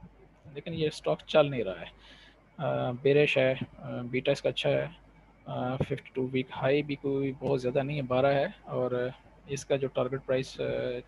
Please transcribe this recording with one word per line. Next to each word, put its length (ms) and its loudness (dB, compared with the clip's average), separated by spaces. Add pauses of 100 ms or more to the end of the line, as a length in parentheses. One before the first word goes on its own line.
(540)
लेकिन 200 -10
ये 160 0
stock 280 -2 (100)
चल 180 6
नहीं 180 0
रहा 100 4
है। 120 -10
अ, 1040 -6
bearish 460 4
है, 160 4
अ, 120 -6 (160)
बीटा 500 -2
इसका 180 0
अच्छा 180 -2
है। 280 0 (520)
अ, 280 -4
फिफ्टी 380 -4
टू 120 -2
week 260 -2
हाई 300 2
भी 120 -4
कोई 380 -2
बहुत 280 0
ज़्यादा 220 0
नहीं 140 -4
है, 60 -4
बारह 260 4
है, 260 2 (140)
और 440 -2 (380)
इसका 260 -2
जो 120 0
target 320 -2
price, 400 -2
अ, 480 -2